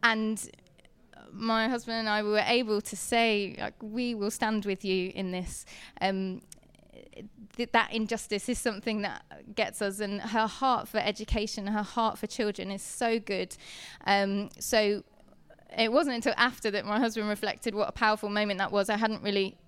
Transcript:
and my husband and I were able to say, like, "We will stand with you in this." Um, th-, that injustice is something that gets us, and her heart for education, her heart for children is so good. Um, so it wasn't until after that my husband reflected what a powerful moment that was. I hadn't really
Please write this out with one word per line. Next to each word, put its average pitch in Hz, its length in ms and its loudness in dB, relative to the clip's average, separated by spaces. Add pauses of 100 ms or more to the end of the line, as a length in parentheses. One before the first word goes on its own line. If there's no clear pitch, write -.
and 220 460 2 (840)
my 220 340 2
husband 233 300 -2
and 220 100 0
I 214 160 2
were 208 220 4
able 233 360 4
to - 140 -8
say, 214 640 2
like, - 220 -4
"We 233 320 -2
will 208 180 -2
stand 214 340 0
with 196 200 -2
you 185 300 0
in 185 160 -4
this." 180 340 -6 (340)
Um, 190 440 -2 (1120)
th-, 233 140 -4
that - 220 4
injustice 214 540 -2
is 247 120 -2
something 214 420 -2
that - 540 -10
gets - 260 0
us, 202 200 -2
and 202 200 -4
her 220 240 2
heart 247 420 2
for 196 120 0
education, 214 680 0
her 214 160 0
heart 220 380 0
for 214 80 -4
children 202 420 -2
is 196 140 -6
so 226 340 0
good. 190 400 -4 (480)
Um, 202 440 2 (100)
so 208 440 2 (720)
it 220 140 4
wasn't 277 240 4
until 233 220 0
after 240 340 2
that 196 140 -2
my 208 140 0
husband 220 280 0
reflected 208 480 -2
what 208 140 0
a - 20 -8
powerful 214 380 2
moment 208 300 0
that 196 120 0
was. 202 180 2
I 214 60 2
hadn't 220 280 0
really 196 340 0 (100)